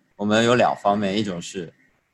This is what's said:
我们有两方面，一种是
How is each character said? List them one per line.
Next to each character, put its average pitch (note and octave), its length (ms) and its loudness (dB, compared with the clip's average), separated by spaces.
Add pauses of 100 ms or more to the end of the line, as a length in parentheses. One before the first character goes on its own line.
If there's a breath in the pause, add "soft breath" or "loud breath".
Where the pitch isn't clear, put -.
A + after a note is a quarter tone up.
(160)
我 G#2 100 -6
们 G#2+ 180 4
有 A#2+ 120 4
两 F2 200 2
方 G2+ 220 0
面， G2 180 -2
一 A2 80 -2
种 F#2 160 -6
是 E2+ 320 -12 (420)